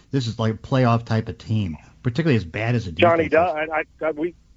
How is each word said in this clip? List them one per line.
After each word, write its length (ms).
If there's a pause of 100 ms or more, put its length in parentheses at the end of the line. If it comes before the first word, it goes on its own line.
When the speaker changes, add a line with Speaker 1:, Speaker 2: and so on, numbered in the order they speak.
(120)
Speaker 1:
this 160
is, 120
like, 160
a 20
playoff 480
type 240
of 80
team, 400 (260)
particularly 340
as 60
bad 320
as 100
the 60
defense 200
Speaker 2:
Johnny, 140
Speaker 1:
is? 80
Speaker 2:
I, 380
I, 340
I, 60
we, 240 (220)